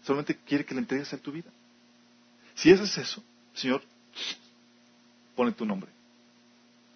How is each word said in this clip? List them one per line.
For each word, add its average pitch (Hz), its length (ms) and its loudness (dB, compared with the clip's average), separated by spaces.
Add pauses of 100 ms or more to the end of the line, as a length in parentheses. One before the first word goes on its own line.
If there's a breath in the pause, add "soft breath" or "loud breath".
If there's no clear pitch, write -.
Solamente 143 340 -2
quiere 143 280 -2
que 135 100 -10
le 131 60 -2
entregues 135 320 -4
a 147 40 -8
Él 131 60 -12
tu 147 80 -10
vida. 160 200 -12 (1040 loud breath)
Si 156 180 8
haces 196 260 4
eso, - 240 -8 (320)
Señor, 131 280 -2 (1500 loud breath)
pone 120 160 2
tu 113 120 -6
nombre. 98 260 -4 (1040)